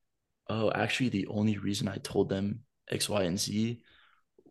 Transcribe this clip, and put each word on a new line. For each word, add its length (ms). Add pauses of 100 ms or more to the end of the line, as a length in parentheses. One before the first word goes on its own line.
(480)
"Oh, 220
actually, 400
the 180
only 300
reason 300
I 80
told 320
them 320 (300)
X, 180
Y, 140
and 180
Z 420 (680)